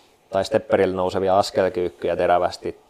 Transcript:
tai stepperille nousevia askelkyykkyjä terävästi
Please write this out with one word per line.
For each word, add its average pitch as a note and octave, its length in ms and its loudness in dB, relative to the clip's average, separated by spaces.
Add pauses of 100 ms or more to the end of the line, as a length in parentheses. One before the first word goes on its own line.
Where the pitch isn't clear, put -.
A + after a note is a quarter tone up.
(300)
tai F#2+ 140 0
stepperille F#2+ 520 0
nousevia F#2 420 0
askelkyykkyjä F2+ 760 -2
terävästi F2 640 0 (120)